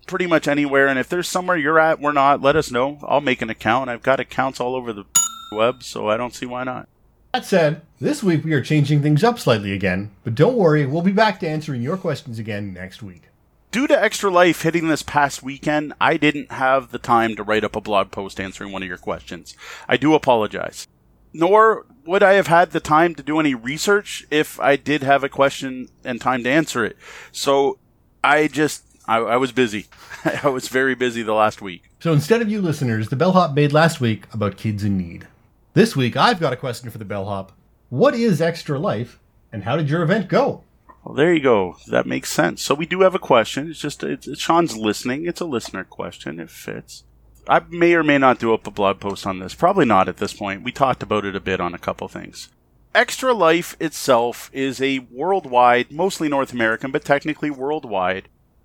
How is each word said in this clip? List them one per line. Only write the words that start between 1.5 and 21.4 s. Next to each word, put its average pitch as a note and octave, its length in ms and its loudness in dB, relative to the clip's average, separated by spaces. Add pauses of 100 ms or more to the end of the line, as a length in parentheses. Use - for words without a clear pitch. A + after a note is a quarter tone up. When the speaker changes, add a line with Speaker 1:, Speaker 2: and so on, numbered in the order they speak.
Speaker 1:
you're D#3 240 4
at, D#3+ 180 4
we're C#3+ 140 0
not, C#3+ 280 4
let C3+ 140 4
us D3+ 160 0
know. C#3 320 -2
I'll C3+ 180 2
make C3 220 -2
an A2+ 80 -4
account. B2 400 0
I've A#2 140 -10
got C3+ 160 2
accounts C3 400 -4
all B2+ 160 -2
over A#2+ 160 -6
the G2+ 100 -12 (500)
web, B2 300 0
so G#2+ 260 -6
I G#2+ 80 2
don't A#2+ 160 -6
see - 140 -10
why B2 160 -8
not. B2+ 260 -10 (460)
Speaker 2:
That B3 100 -4
said, E3 380 2 (160)
this B3+ 240 -4
week E3+ 220 2
we D#3+ 80 -4
are C#3 100 0
changing D3 400 2
things D3 220 4
up A#3 120 4
slightly G2+ 360 2
again, G2 400 -2 (100)
but A#2 140 -6
don't G#3 180 4
worry, D3+ 320 4
we'll D3+ 160 -2
be F#3 80 2
back G#3 300 2
to F3 80 -4
answering D3+ 340 -6
your D3+ 140 -4
questions C3 420 -6
again G#2 340 -8
next F#2 300 -14
week. F2+ 220 -18 (480)
Speaker 1:
Due C4+ 160 0
to C4+ 120 4
Extra G3+ 300 0
Life F3 320 4
hitting D#3+ 240 0
this D#3 160 0
past - 400 -2
weekend, D3 580 -4
I D3+ 180 2
didn't D3+ 340 0
have C3 400 0
the A#2+ 80 -10
time A#2 340 2
to G#2 80 -10
write G#2+ 220 0
up G2+ 100 -6
a A2 60 -6
blog G2+ 320 -2
post G2 260 -10
answering F#2+ 320 -10
one F#2+ 140 -8
of F#2 40 -8
your F2+ 80 -8
questions. F2 600 -10 (320)
I - 80 2
do D3+ 180 2
apologize. A2 720 -2 (460)
Nor G3+ 520 4 (220)